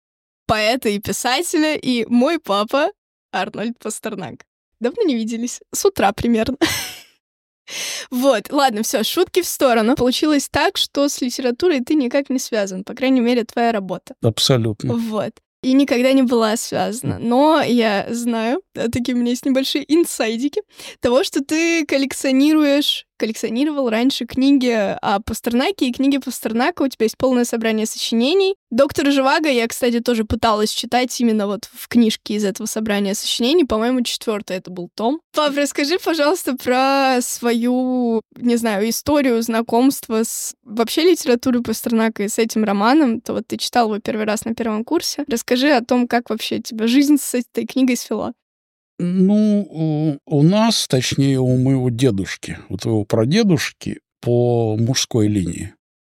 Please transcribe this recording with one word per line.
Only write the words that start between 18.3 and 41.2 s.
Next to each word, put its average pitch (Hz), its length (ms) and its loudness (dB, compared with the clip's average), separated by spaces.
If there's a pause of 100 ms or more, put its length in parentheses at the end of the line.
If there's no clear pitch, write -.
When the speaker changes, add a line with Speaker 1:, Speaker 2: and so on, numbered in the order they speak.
Speaker 1:
да, - 140 -2
такие 247 260 -2
у 247 40 0
меня 240 120 0
есть 247 140 -6
небольшие 269 460 0
инсайдики, 285 720 0 (400)
того, 254 220 4
что 294 200 -2
ты 330 440 0
коллекционируешь, 285 1160 2 (120)
коллекционировал 247 720 -2
раньше 233 380 0
книги 262 420 2
о 202 560 0
Пастернаке, 254 640 0
и 247 40 0
книги 269 280 2
Пастернака, 247 640 -2
у 277 40 0
тебя 226 180 -2
есть 226 120 -4
полное 254 280 2
собрание 220 420 -2
сочинений. 349 640 0 (160)
«Доктора 277 400 2
Живаго» 285 400 2
я, 240 180 2
кстати, 240 340 -2
тоже 233 220 0
пыталась 214 460 0
читать 247 500 -2
именно 214 280 2
вот 202 260 -6
в - 140 -16
книжке 226 480 2
из 208 100 -2
этого 202 220 -4
собрания 208 480 -2
сочинений, 285 480 2
по-моему, 240 380 0
четвертый 220 560 -6
это - 120 -12
был 175 240 -10
том. 254 280 -2 (120)
Пап, 294 220 0
расскажи, 285 420 -2
пожалуйста, 320 580 0
про 262 640 2
свою, 240 1000 0 (140)
не 240 220 0
знаю, 220 300 0
историю 262 540 2
знакомства 233 840 0
с - 300 -6 (100)
вообще 233 460 0
литературой 247 540 2